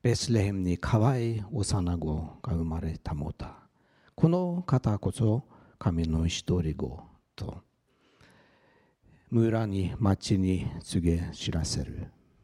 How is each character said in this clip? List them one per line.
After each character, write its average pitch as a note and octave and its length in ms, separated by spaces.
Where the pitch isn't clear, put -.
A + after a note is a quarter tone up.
ベ A#2+ 120
ス - 180
レ G#2 120
ヘ G2+ 80
ム F#2+ 80
に F2 180
可 A2 260
愛 A#2 340
い G#2 120
幼 F#2 480
子 D#2 440
が E2+ 120
生 E2 100
ま E2 160
れ D#2 180
た E2 160
も D2 180
た。 - 240
こ - 140
の F3+ 360
方 B2 340
こ - 120
そ A2 340
神 E2 280
の D#2+ 200
一 - 340
人 D#2 140
子 C#2+ 260
と。 - 320
村 A2+ 360
に G2 320
町 G2 400
に F#2 280
告 E2+ 320
げ E2 160
知 - 180
ら E2 140
せ C#2 200
る。 - 220